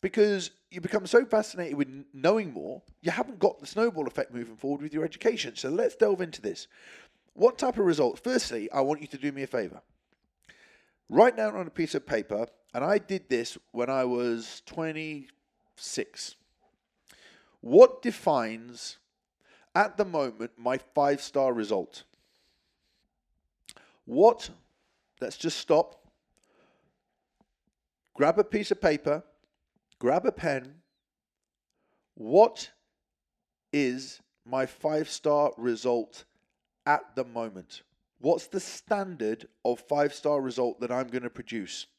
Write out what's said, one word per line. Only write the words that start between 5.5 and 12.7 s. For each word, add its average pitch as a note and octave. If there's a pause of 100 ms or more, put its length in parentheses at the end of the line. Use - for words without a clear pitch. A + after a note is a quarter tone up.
So C3
let's F#3
delve G3+
into E3+
this. G3 (640)
What A#3+
type B3
of G3+
results? D3
Firstly, A#2+
I C#3
want C#3+
you D#3
to C#3
do C#3
me C3+
a C3
favor. G#2+ (1300)
Write A3+
down G#3+
on F3+
a D#3
piece D#3+
of C#3+
paper, G#2+ (280)